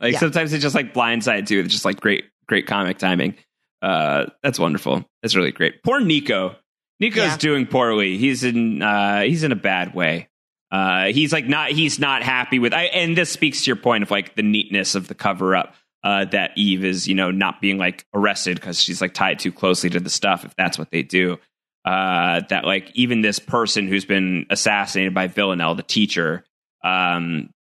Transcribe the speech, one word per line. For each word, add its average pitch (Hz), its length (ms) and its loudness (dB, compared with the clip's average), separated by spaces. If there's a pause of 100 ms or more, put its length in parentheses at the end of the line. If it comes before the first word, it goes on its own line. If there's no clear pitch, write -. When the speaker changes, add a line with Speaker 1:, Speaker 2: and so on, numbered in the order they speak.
Speaker 1:
Like, 120 120 2
Speaker 2:
Yeah. - 60 0
Speaker 1:
sometimes 160 320 0
it 156 80 0
just, 143 160 0
like, 131 180 -2
blindsides 117 560 0
you 101 100 4
with 92 100 0
just, - 160 -2
like, 98 160 -2
great, - 240 0 (220)
great - 200 0
comic 98 300 -2
timing. 92 380 0 (460)
Uh, 76 440 0 (180)
that's 135 160 -2
wonderful. 73 460 0 (160)
That's 104 140 -2
really 87 180 2
great. - 300 -2
Poor 269 180 2
Nico. 127 540 0 (440)
Nico's 220 240 0
Speaker 2:
Yeah. 156 140 0
Speaker 1:
doing 147 300 0
poorly. 107 500 2
He's 123 260 0
in, 117 380 0
uh, 101 400 2
he's 156 220 2
in 139 100 2
a - 20 -4
bad 92 380 -2
way. 85 340 -2 (440)
Uh, 95 420 0
he's, 147 180 2
like, 151 160 -2
not, 147 240 0
he's 147 280 0
not 135 220 0
happy 127 380 0
with, 120 140 2
I, 170 120 2
and 170 320 0
this 170 140 2
speaks - 320 0
to - 40 0
your 123 100 2
point 113 260 2
of, - 80 -4
like, 101 240 -2
the 107 80 0
neatness 104 520 0
of 92 120 -4
the - 80 -12
cover 92 400 0
up, - 200 -2 (280)
uh, 98 220 0
that 92 320 0
Eve 95 260 2
is, 92 240 -2
you 95 80 2
know, 92 160 0
not 95 300 -2
being, 98 160 0
like, 92 360 -4
arrested 101 460 0
'cause 87 220 -4
she's, 87 180 -2
like, 92 140 -2
tied 95 260 0
too 87 140 -4
closely 92 380 0
to 90 100 -2
the 90 80 -6
stuff, 95 340 0
if - 140 -20
that's 90 200 -2
what 80 140 -10
they 82 120 -2
do. 90 360 0 (460)
Uh, 90 640 0
that, 95 160 -2
like, 95 280 -2
even 120 280 0
this 104 180 0
person 110 480 -2
who's 95 180 -2
been 92 440 0
assassinated 98 640 0
by 92 140 0
Villanelle, 90 480 0
the 101 80 -8
teacher, 87 600 -2 (400)
um, 87 640 -2 (280)